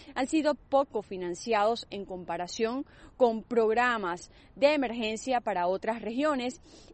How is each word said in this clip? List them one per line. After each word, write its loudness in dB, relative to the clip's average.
han -2
sido 2
poco 0
financiados -2
en -10
comparación -6
con 4
programas 2
de 6
emergencia -2
para 0
otras -2
regiones -2